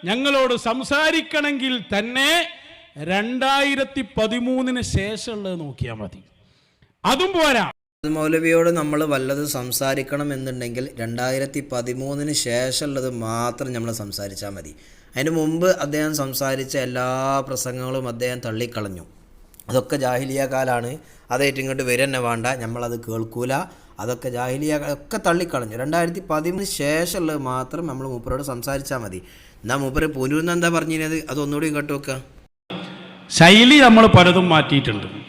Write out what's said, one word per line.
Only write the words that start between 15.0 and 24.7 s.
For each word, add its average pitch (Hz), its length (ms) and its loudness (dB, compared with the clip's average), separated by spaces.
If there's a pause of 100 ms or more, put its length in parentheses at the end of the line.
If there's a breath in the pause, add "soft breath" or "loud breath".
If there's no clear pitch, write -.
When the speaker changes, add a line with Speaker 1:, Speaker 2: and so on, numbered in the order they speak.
Speaker 2:
അതിന് 147 240 -2
മുമ്പ് 160 300 2 (160)
അദ്ദേഹം 151 360 -2
സംസാരിച്ച 135 540 -4 (120)
എല്ലാ 123 200 -2 (400)
പ്രസംഗങ്ങളും 127 640 -6
അദ്ദേഹം 123 340 -4
തള്ളിക്കളഞ്ഞു. 110 600 -6 (640)
അതൊക്കെ 127 260 0 (100)
ജാഹിലിയ 131 360 -2 (120)
കാലാണ്, 123 380 0 (400 soft breath)
അതായിട്ട് 135 320 0
ഇങ്ങോട്ട് 135 280 -2
വരെ 123 140 2
തന്നെ 135 220 -2
വേണ്ട, 113 200 -2 (160)
നമ്മളത് 120 340 -6 (100)
കേൾക്കൂല, 113 460 -4 (480 soft breath)
അതൊക്കെ 120 360 -6
ജാഹിലിയ 135 440 -2